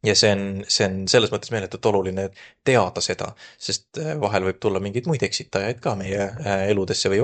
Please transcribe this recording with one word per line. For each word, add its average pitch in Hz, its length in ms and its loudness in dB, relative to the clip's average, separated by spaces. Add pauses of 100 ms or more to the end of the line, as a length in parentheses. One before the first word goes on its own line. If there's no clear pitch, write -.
Ja 104 120 2
see 107 160 4
on, 98 120 0 (280)
see - 160 2
on 95 100 -2 (100)
selles 113 260 4
mõttes - 180 -6
meeletult 95 340 -6
oluline 95 440 0 (340)
teada 98 400 4
seda, - 300 -4 (260)
sest, - 300 -6 (100)
äh, 156 160 -4
vahel 107 320 0
võib 95 160 -4
tulla 98 160 0
mingeid 101 320 -4
muid 135 160 0
eksitajaid - 560 -4
ka 117 160 0
meie, 98 320 -2
äh, 101 400 -2
eludesse 98 400 0
või 98 120 4